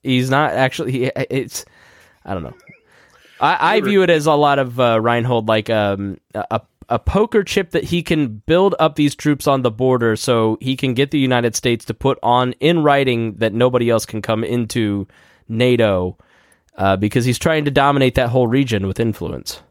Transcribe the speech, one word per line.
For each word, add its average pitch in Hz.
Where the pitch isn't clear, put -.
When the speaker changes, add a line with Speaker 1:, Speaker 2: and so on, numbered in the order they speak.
Speaker 1:
He's 127
not 135
actually, 131
he, 127
it's, -
I 98
don't 87
know. 60
I, 160
I 180
Speaker 2:
They 214
were 202
Speaker 1:
view 196
it 175
as 156
a 156
lot 147
of, 123
uh, 117
Reinhold, 117
like, 110
um, 101
a, 104
a, 110
a 120
poker 208
chip 190
that -
he 170
can 131
build 180
up 156
these 147
troops 147
on 135
the 123
border 117
so 110
he 131
can 131
get 139
the 151
United 123
States 120
to 113
put -
on 123
in 165
writing 127
that 110
nobody 120
else 113
can 110
come 110
into 110
nato, 110
uh, 95
because 104
he's 123
trying 156
to 143
dominate 139
that 127
whole 123
region 113
with 95
influence. 104